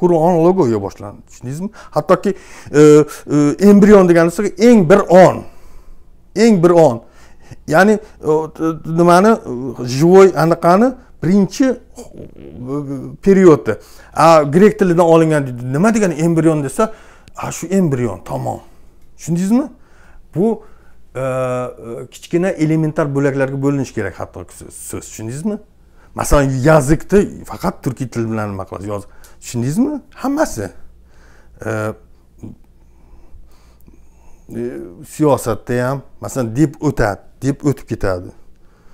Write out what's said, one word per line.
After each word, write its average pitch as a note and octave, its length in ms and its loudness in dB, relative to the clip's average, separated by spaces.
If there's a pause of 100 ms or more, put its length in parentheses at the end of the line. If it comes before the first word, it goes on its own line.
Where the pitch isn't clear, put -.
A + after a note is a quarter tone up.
Xur'onologiya E3+ 840 0
boshlandi. G2+ 420 -16
Tushundingizmi? C#3+ 400 -12 (220)
Hattoki, F3 400 0
e, - 500 -4
e, D3+ 560 4 (340)
embrion G3 380 6
degan E3+ 180 4
narsa E3+ 160 -4 (260)
eng A#3 120 8 (100)
bir G3+ 100 6 (240)
on. B2 120 4 (1000)
Eng G#3 280 4
bir F3 60 4
on. D#3+ 260 4 (680)
Ya'ni, F#3 260 4
e, - 400 -4 (220)
t-, D#3+ 200 -4 (240)
nimani, F3 300 4
e, B2+ 560 -4
живой E3+ 520 4
anaqani E3+ 520 2 (340)
birinchi, F#3+ 420 0
e, C4 120 -2 (1500)
periodi. F3 560 4 (360)
A, D#3+ 280 4
grek F3 360 2
tilidan F3 260 2
olingan D#3+ 420 2
deydi. B2 260 -10
Nima G3 220 0
degani G3+ 200 0
embrion D#3+ 480 0
desa, G#3+ 300 -4 (440)
a, C3+ 160 -10
shu - 140 -12
embrion, C3+ 580 -2
tamom. B2 360 -8 (560)
Tushundingizmi? F#3+ 500 -2 (680)
Bu, G#3 280 -2 (520)
e, B2+ 60 -8
e, B2+ 880 -8
kichkina F3 400 -6
elementar D#3 640 -2
bo'laklarga C#3 480 -4
bo'linishi C#3 320 -4
kerak G2 260 -10
hatto G2 240 -14 (140)
so'z, - 160 -20
so'z, - 360 -14
tushundingizmi? D3 480 -10 (560)
Masalan, C#3 360 0 (140)
yozikda D#3 580 2 (220)
faqat - 400 -10
turkiy B2+ 240 -8
til A2+ 220 -6
bilan G#2+ 220 -6
nima F#2+ 120 -10
qilasiz? F#2 240 -14
Yoz-, G2+ 200 -12 (320)
tushundingizmi? G3 600 -4 (140)
Hammasi. C4+ 560 -6 (960)
E, A2 40 -6 (2750)
e, A#2 60 -8 (460)
siyosatda B2 800 -4
ham, C3+ 140 -8 (180)
masalan, A2+ 360 -8
deb C#3+ 240 0
o'tadi, A#2+ 400 -2 (220)
deb C#3 240 -6
o'tib C#3 220 -4
ketadi. G2 420 -6 (640)